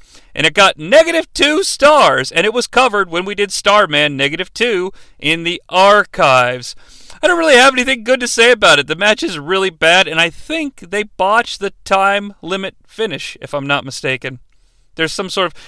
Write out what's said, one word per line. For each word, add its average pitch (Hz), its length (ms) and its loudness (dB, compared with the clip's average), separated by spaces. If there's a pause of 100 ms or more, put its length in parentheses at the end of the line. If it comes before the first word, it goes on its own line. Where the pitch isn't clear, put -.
(340)
and - 120 -2
it 185 80 0
got 196 240 2
negative 311 560 2
two 302 300 0
stars, 202 680 2
and 165 140 -2
it 220 80 -2
was 240 140 -2
covered 208 420 0
when 175 160 -4
we 202 100 -8
did 202 160 -4
Starman 151 640 0
negative 143 380 -4
two 196 380 -2 (280)
in 165 240 -2
the 170 260 -6
archives. 156 1080 2 (460)
I - 60 0
don't 359 100 2
really 320 180 2
have 262 180 6
anything 247 300 -2
good 247 180 0
to 240 60 -4
say 240 240 2
about 190 280 4
it. 143 80 -4
The 156 80 -6
match 208 280 -2
is 214 140 -6
really 185 320 -2
bad, 170 380 2
and 160 120 -4
I 170 100 0
think 302 500 -10
they 202 240 -8
botched 214 560 -2
the 196 140 -6 (100)
time 196 580 0
limit 190 340 -8 (120)
finish, - 540 -8
if - 120 -12
I'm 139 140 -6
not 143 180 -2
mistaken. 131 540 -8 (560)
There's 160 180 -4
some 190 160 -8
sort 185 180 -2
of, 165 60 -10 (140)